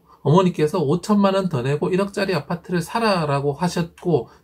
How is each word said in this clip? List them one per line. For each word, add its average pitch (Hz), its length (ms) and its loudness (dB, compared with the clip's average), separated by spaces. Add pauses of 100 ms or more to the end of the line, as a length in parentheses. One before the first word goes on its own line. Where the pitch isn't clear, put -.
(220)
어머니께서 170 580 2
오천만 190 560 2
원 190 140 0
더 131 120 -2
내고 143 280 -2
일억짜리 196 460 -2
아파트를 170 460 -4
사라라고 156 720 0
하셨고 175 760 -2 (140)